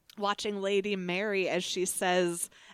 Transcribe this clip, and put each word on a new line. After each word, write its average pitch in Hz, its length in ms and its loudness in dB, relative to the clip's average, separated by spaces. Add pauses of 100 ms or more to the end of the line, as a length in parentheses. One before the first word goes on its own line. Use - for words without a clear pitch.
(180)
watching 202 440 -2
Lady 202 340 0
Mary 185 540 0
as 170 140 0
she 180 220 -2
says 180 640 0 (240)